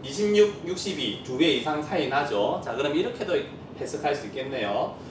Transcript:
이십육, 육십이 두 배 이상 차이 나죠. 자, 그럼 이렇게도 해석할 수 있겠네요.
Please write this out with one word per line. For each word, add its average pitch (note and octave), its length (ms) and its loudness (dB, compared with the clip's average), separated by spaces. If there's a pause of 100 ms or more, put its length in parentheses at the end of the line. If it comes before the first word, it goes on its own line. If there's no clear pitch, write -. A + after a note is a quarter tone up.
이십육, G#3 640 4
육십이 F3+ 560 -4
두 B2+ 140 -6
배 D#3 160 6
이상 D3+ 280 0
차이 D3+ 260 0
나죠. A#2 560 2
자, A#2+ 120 -4
그럼 D3 200 0
이렇게도 G3+ 400 0 (440)
해석할 - 340 -2
수 - 140 -4
있겠네요. C3 680 -4 (160)